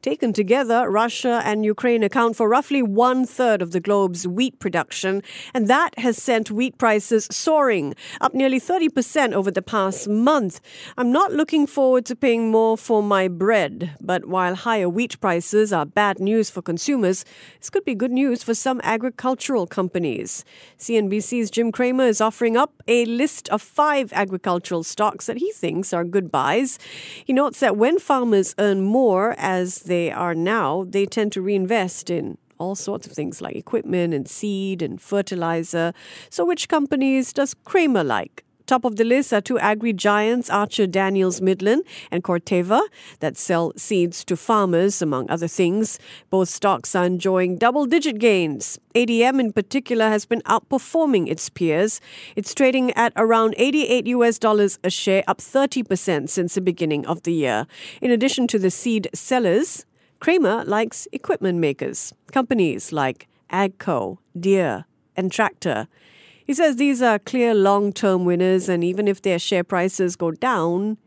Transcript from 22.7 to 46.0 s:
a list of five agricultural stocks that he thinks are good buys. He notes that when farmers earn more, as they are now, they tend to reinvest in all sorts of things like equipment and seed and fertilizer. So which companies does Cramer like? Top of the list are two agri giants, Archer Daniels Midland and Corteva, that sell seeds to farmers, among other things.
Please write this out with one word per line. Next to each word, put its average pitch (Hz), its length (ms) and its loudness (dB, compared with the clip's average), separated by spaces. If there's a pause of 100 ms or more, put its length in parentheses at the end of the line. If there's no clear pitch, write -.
a 240 180 4
list 233 460 -2
of 208 100 0
five 294 540 0
agricultural 180 680 -2
stocks - 440 -2
that 233 100 -6
he 359 160 -4
thinks 170 400 -4
are 170 100 0
good 175 300 -2
buys. 156 460 0 (440)
He - 100 -4
notes 269 280 2
that 226 160 2
when 269 220 4
farmers 240 600 2
earn 202 220 2
more, 208 560 2
as 180 440 -2
they 170 300 -2
are 175 240 -4
now, 180 540 0
they 196 160 0
tend 208 280 -2
to 190 100 -6
reinvest 190 680 -2
in 170 300 -4 (180)
all 185 180 -6
sorts - 320 -8
of - 60 -20
things 160 300 -8
like - 120 -10
equipment 175 600 -2
and 139 120 -4
seed 196 540 -4
and 92 220 -6
fertilizer. 170 880 -2 (380)
So 349 160 -2
which 349 220 -2
companies 269 680 0
does 269 200 -2 (100)
Cramer 277 400 2
like? 110 400 -4 (220)
Top 254 180 0
of 226 120 -2
the 226 80 2
list 254 280 2
are 208 80 2
two - 180 -2
agri 214 360 0
giants, 214 560 2
Archer 202 360 0
Daniels 190 540 2
Midland 190 440 2 (260)
and 175 120 -2
Corteva, 180 600 2 (380)
that - 180 -4
sell 170 400 0
seeds 175 480 -2
to 180 100 -2
farmers, 196 640 2
among 135 300 -2
other 165 180 -4
things. 196 500 0 (300)